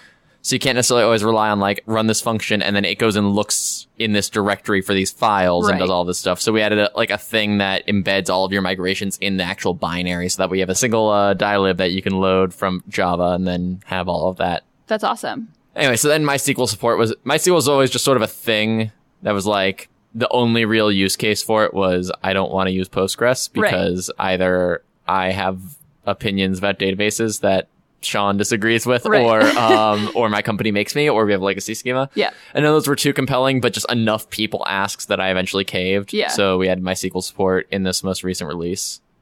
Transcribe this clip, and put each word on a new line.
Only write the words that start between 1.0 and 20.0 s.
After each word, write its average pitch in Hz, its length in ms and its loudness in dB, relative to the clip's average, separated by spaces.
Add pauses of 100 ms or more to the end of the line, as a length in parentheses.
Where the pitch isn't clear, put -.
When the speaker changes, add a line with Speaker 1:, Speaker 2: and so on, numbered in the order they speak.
Speaker 1:
always 113 180 4
rely 110 240 2
on, 104 100 2
like, 98 280 0
run 110 200 0
this 110 140 0
function, 107 400 -2
and 101 160 0
then 101 80 2
it 95 140 -2
goes 110 180 2
and 101 180 2
looks - 520 -4 (120)
in 110 140 0
this 101 160 0
directory 101 540 0
for 101 100 -2
these 95 180 2
files 92 580 2
and 98 80 2
Speaker 2:
Right. 90 40 -2
Speaker 1:
does 92 80 0
all 90 160 0
this 87 140 -4
stuff. 90 200 -2
So - 140 0
we 110 80 2
added 107 180 2
a, 104 160 2
like, 113 140 -2
a 101 80 -2
thing 104 420 0
that 98 280 0
embeds 98 420 0
all 92 160 0
of 95 80 -4
your 101 80 0
migrations 92 600 -2
in 98 160 -2
the 90 60 -2
actual 95 280 -4
binary 90 560 -4
so 95 140 -2
that 92 80 0
we 95 100 0
have 90 80 -2
a 92 60 0
single, 110 340 2
uh, 101 260 2
dylib 98 440 0
that 92 140 0
you 92 100 -2
can 95 180 -2
load 95 320 2
from 92 380 -4
Java 90 400 0
and 90 160 0
then 90 400 -4
have 90 200 -4
all 87 220 -2
of 92 80 -4
that. 87 280 -2 (220)
Speaker 2:
That's 214 160 -4
awesome. 220 460 -6 (260)
Speaker 1:
Anyway, 131 220 2
so 147 120 0
then 151 180 2
MySQL 131 420 0
support 107 300 0
was, 113 160 2 (100)
MySQL 160 300 2
was 139 120 2
always 135 220 4
just - 160 -2
sort 135 140 4
of 110 40 2
a 110 40 0
thing 110 680 -2 (300)
that 107 100 -2
was 98 140 0
like, 98 420 0 (260)